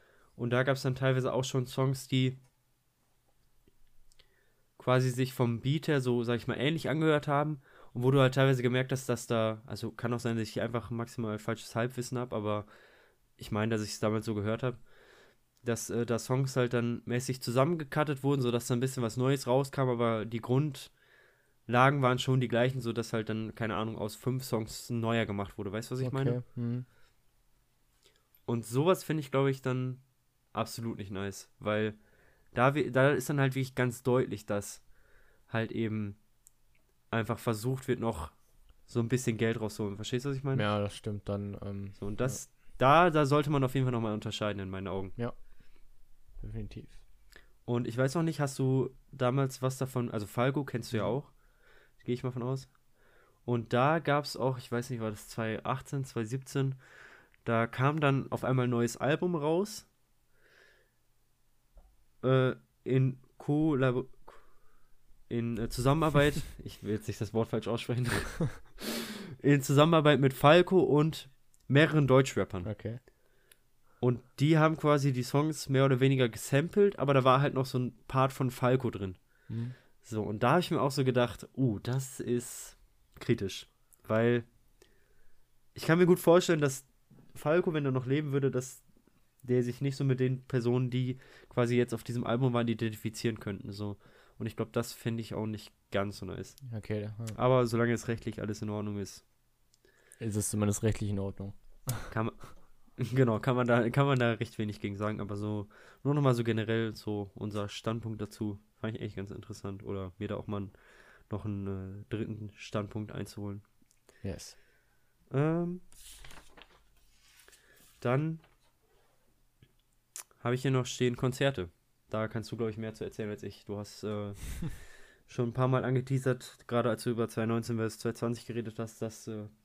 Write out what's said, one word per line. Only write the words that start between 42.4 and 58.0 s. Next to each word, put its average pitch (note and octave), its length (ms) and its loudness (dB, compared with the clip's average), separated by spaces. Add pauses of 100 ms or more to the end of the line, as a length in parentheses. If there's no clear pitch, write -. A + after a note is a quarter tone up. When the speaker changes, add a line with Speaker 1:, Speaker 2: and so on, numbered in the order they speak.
Speaker 2:
ja. - 40 -20 (280)
Speaker 1:
da, D#3+ 320 8
da D3+ 160 4
sollte C#3+ 240 4
man C#3 140 2
auf B2+ 100 0
jeden C3+ 120 2
Fall B2+ 60 0
nochmal A2+ 220 0
unterscheiden, G#2 480 -4
in F#2+ 80 -6
meinen F#2+ 180 -8
Augen. F#2+ 280 -4
Speaker 2:
Ja, A#2 160 -4 (1080)
definitiv. A2 440 -10 (800)
Speaker 1:
Und A#2+ 240 0
ich A2+ 100 -6
weiß C3+ 180 2
noch E3+ 80 2
nicht, D#3+ 160 -2
hast C#3 200 -2
du C3 300 2 (220)
damals C3+ 500 0
was C3 160 -2
davon, B2+ 320 -2
also G#2 160 -4
Falco C#3 380 0
kennst A#2 280 -8
du A2+ 60 -2
ja G#2 60 -2
Speaker 2:
Mhm. F#2 40 0
Speaker 1:
auch, B2+ 240 -4 (720)
gehe B2 100 -2
ich B2 100 -8
mal B2+ 80 -2
von B2+ 120 -6
aus. C3+ 240 -6 (760)
Und A#2+ 280 -2
da C#3 280 4
gab's C#3+ 360 -2
auch, C3 220 0
ich - 120 -14
weiß A#2+ 200 -4
nicht, A#2+ 100 -4
war A2 100 -2
das - 180 -12
zweitausendachtzehn, C3 760 -4
zweitausendsiebzehn, C3 680 -4 (720)
da A#2 220 2
kam C#3 340 0